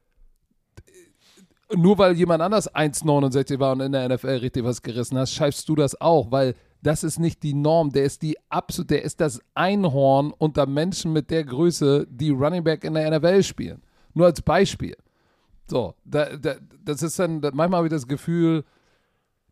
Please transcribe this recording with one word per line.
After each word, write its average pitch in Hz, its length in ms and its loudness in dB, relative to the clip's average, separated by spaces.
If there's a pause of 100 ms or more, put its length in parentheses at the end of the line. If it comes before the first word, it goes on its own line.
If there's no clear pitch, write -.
(1800)
nur 185 240 6
weil 185 140 6
jemand 170 280 2
anders 196 260 0
eins 151 360 -2
neunundsechzig 139 560 0
war 135 140 2
und 131 80 -4
in 135 100 -4
der 131 140 -2
N 127 60 -2
F 123 120 -2
L 131 160 -2
richtig 127 240 -4
was 120 180 -4
gerissen 123 380 -4
hat, 131 100 -2
schaffst - 400 -4
du 160 60 0
das 143 260 0
auch, 143 300 2
weil 131 240 0 (260)
das 151 220 -2
ist 160 160 -4
nicht 165 240 -4
die 151 100 -4
Norm. 151 380 2
Der 139 140 2
ist - 180 -4
die 156 160 -4 (100)
absol-, - 380 -6
der 143 160 0
ist - 180 -4
das 123 180 -2 (140)
Einhorn 147 800 2
unter 147 300 0
Menschen 160 480 -2
mit 156 160 -2
der 160 140 -2
Größe, 143 640 0
die 147 220 -2
Running 151 320 0
Back 156 220 -2
in 156 100 -4
der 156 100 0
N 156 80 0
F 151 100 0
L 185 200 4
spielen. - 400 -10 (320)
Nur 165 100 4
als 175 160 4
Beispiel. - 560 0 (720)
So, 127 240 -2 (100)
da, 143 340 -4
da, 139 180 -4 (280)
das 147 200 -6
ist 165 160 -6
dann, 165 200 -2
da, 143 140 -2
manchmal 175 240 0
habe 170 100 0
ich 160 60 -4
das 131 140 -4
Gefühl, 165 580 0 (840)